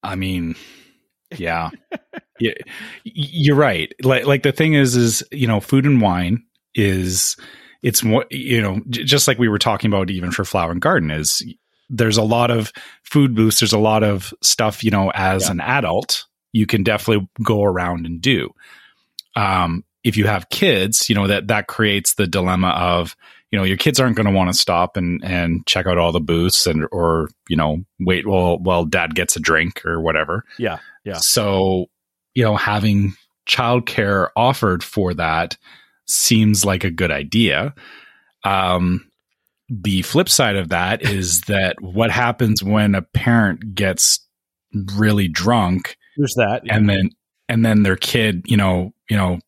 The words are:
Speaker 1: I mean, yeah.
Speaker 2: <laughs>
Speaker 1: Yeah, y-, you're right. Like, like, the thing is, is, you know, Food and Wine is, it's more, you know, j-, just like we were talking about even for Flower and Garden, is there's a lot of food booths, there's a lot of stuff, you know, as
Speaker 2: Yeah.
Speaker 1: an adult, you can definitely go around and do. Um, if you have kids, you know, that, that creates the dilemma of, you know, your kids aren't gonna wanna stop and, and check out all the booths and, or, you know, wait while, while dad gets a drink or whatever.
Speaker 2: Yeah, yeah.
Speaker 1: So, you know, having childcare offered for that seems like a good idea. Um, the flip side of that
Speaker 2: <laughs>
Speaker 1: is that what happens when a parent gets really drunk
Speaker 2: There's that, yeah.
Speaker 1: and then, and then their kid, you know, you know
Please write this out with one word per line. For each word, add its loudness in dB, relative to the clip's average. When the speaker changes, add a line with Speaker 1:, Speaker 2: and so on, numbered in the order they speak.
Speaker 1:
I -8
mean, -4
yeah. -4
Speaker 2:
<laughs> -20
Speaker 1:
Yeah, 0
y-, -16
you're 0
right. 0
Like, 2
like, 2
the 2
thing 2
is, 4
is, 2
you -2
know, 2
Food 2
and 4
Wine 0
is, 0
it's 0
more, 2
you -2
know, -2
j-, -6
just 2
like 0
we 4
were 0
talking 0
about 0
even -4
for -4
Flower -2
and -4
Garden, 0
is -4
there's 0
a 2
lot 2
of 0
food 2
booths, 4
there's 0
a 2
lot 4
of -2
stuff, 0
you 2
know, 2
as 0
Speaker 2:
Yeah. -2
Speaker 1:
an -4
adult, -2
you 2
can 0
definitely 0
go 0
around -2
and -8
do. 0
Um, 0
if 0
you 2
have -2
kids, 0
you 2
know, 0
that, -2
that -2
creates 0
the 0
dilemma 0
of, 0
you -2
know, 0
your 0
kids 0
aren't 2
gonna 2
wanna 2
stop 0
and, -4
and -2
check 0
out 2
all 2
the 0
booths 0
and, 0
or, 0
you 0
know, 0
wait 0
while, 2
while 0
dad -2
gets -2
a -8
drink 0
or -4
whatever. -2
Speaker 2:
Yeah, -4
yeah. -10
Speaker 1:
So, 0
you 2
know, 2
having 0
childcare 0
offered 0
for -4
that -2
seems 2
like 0
a -2
good -2
idea. 0
Um, 0
the -2
flip 0
side 2
of -4
that -2
Speaker 2:
<laughs> 0
Speaker 1:
is -2
that -2
what 0
happens 0
when 2
a 0
parent 0
gets 0
really 2
drunk 0
Speaker 2:
There's -2
that, 0
yeah. -2
Speaker 1:
and 4
then, 2
and 2
then 4
their 4
kid, -2
you 2
know, 0
you 0
know 0